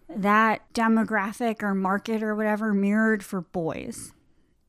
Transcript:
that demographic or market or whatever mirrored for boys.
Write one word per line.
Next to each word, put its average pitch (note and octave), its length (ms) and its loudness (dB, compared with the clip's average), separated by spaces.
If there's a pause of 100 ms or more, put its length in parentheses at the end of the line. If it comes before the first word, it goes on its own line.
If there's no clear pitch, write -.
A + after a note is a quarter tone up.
that G#3+ 540 2 (120)
demographic A3 880 0
or G3+ 120 0
market G3 480 -2
or G#3+ 120 -2
whatever G#3+ 380 0
mirrored G#3 520 2
for F#3+ 160 -6
boys. - 720 -8 (560)